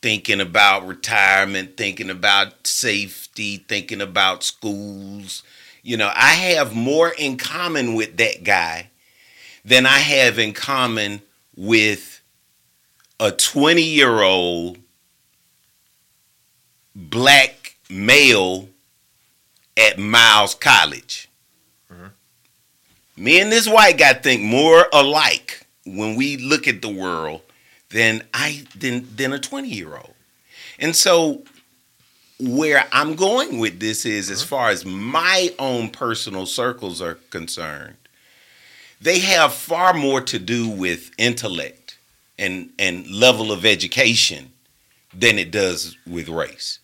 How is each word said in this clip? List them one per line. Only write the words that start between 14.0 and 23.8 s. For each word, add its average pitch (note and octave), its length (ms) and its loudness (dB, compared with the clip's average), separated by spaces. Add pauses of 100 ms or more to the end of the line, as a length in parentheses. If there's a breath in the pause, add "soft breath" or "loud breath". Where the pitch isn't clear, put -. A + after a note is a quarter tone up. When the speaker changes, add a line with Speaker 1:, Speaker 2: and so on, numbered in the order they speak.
Speaker 1:
black B2+ 840 2 (120)
male G2 800 4 (1080)
at G#2+ 200 4
Miles G#2+ 580 4
College. E2 720 0 (640)
Speaker 2:
Mm-hmm. F2 160 -20 (1160)
Speaker 1:
Me D3+ 180 6
and G#3+ 100 0
this A3+ 160 2
white G#3+ 300 6